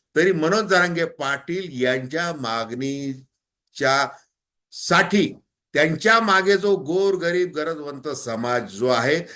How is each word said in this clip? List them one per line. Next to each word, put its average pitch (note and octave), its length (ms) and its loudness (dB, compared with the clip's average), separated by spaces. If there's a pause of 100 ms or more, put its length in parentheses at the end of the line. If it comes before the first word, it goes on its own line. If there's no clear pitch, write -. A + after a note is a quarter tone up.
(160)
तरी F3+ 160 6
मनोज F3 320 2
जरांगे F3 400 2
पाटील C#3+ 760 -6
यांच्या C3 580 -2
मागणीच्या C3 1700 -4 (640)
साठी F#3 680 2 (340)
त्यांच्या E3 460 4
मागे G3 360 4
जो G3 200 2
गोरगरीब F3 800 0
गरजवंत D3+ 540 -6
समाज A#2+ 640 -4
जो G#2+ 140 -2
आहे B2+ 380 2 (120)